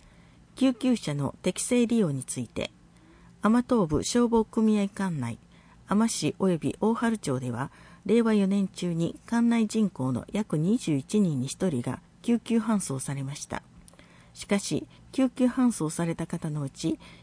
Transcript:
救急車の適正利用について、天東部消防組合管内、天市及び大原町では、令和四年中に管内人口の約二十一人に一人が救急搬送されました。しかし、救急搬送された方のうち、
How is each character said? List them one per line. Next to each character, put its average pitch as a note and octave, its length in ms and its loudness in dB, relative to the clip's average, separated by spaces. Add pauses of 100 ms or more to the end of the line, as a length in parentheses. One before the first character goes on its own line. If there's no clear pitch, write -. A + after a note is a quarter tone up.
(560)
救 C4 180 2
急 B3+ 220 2
車 D3 200 -4
の C#3 260 -2
適 - 220 -2
正 B3 240 2
利 A#3 100 2
用 F3+ 140 2
に C3 120 -4
つ - 160 -8
い A#2+ 80 -6
て、 - 240 -8 (720)
天 A#3 220 4
東 A3+ 240 2
部 D3 160 0
消 A#3+ 240 2
防 A3+ 180 4
組 G#3+ 340 2
合 G3 80 0
管 F#3 320 -4
内、 A#2 200 -6 (480)
天 G#3+ 200 4
市 - 300 -2
及 F#3 220 2
び - 200 -2
大 A3 140 2
原 A3+ 240 -2
町 C3 220 -4
で B2 120 -6
は、 B2 200 -6 (340)
令 A3+ 160 4
和 A3 120 2
四 G3+ 140 4
年 G3 200 0
中 F3 260 -4
に E3 320 -2
管 A#3 240 2
内 A3+ 180 2
人 G#3+ 220 0
口 C3 220 -4
の A#2+ 200 -4
約 G3 260 -2
二 F#3 200 2
十 D#3 180 -2
一 C3+ 240 0
人 D#3 220 2
に C3 60 -4
一 F#3 220 -2
人 B2+ 120 -2
が B2 180 -6 (220)
救 A#3 180 0
急 A3+ 200 0
搬 G#3+ 200 0
送 C3+ 200 -6
さ C#3 160 -6
れ C#3 80 -6
ま C#3 100 -6
し - 140 -12
た。 G#2+ 160 -8 (720)
し - 120 -16
か G3+ 140 0
し、 - 280 -6 (240)
救 C4 180 2
急 - 160 0
搬 B3 260 2
送 D#3 180 -4
さ E3+ 160 -4
れ E3 100 -2
た D#3+ 100 -6
方 E3+ 240 -6
の D3+ 120 -4
う C#3 80 -6
ち、 - 300 -4 (240)